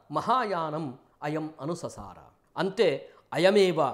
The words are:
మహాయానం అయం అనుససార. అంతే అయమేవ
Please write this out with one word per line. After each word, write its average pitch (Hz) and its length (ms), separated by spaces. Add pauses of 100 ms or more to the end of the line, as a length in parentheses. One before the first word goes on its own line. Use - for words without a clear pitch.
(120)
మహాయానం 165 720 (380)
అయం 156 380
అనుససార. 135 560 (400)
అంతే 190 520 (240)
అయమేవ 180 460 (140)